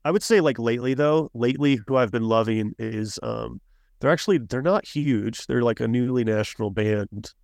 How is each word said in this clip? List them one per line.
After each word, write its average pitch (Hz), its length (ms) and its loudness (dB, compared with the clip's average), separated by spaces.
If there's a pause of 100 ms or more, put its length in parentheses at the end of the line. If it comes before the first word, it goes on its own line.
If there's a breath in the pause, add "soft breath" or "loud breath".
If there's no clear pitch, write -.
I 147 60 0
would 202 120 0
say, 214 180 4
like, 143 180 2
lately, 120 360 0
though, 151 400 2
lately 131 520 2
who 131 100 2
I've 120 160 2
been 113 160 0
loving 110 500 2
is, 110 440 -6
um, 113 380 -8 (400)
they're 139 100 2
actually, 170 280 2
they're 120 240 -6
not 185 240 0
huge. 117 600 -2
They're, 123 160 0
like, 117 180 0
a 113 80 -2
newly 123 360 0
national 107 460 -2
band, 104 600 -4 (120)